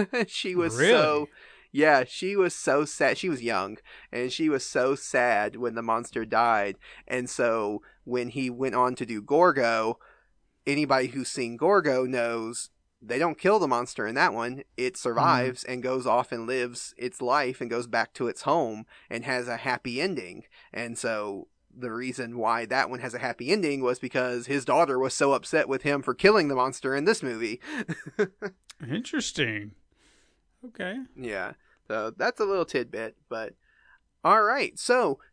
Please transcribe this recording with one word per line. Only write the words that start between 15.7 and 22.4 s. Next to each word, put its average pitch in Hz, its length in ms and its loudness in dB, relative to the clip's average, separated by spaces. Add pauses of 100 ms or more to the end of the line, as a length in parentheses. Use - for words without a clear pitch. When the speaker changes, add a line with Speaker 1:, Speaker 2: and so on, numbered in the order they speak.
Speaker 1:
and 127 100 -6
goes 127 240 -2
off 123 260 2
and 117 140 -6
lives 123 500 -4
its - 240 -8
life 131 400 0
and 123 80 -6
goes 120 180 -4
back 113 280 -2
to 123 140 -2
its - 140 -8
home 123 440 0 (240)
and 117 140 -6
has 123 240 -4
a 117 100 -6
happy 123 420 -4
ending. 131 440 -6 (280)
And 117 240 -8
so 104 520 -6 (280)
the 123 160 -8
reason 120 460 -8
why 113 280 0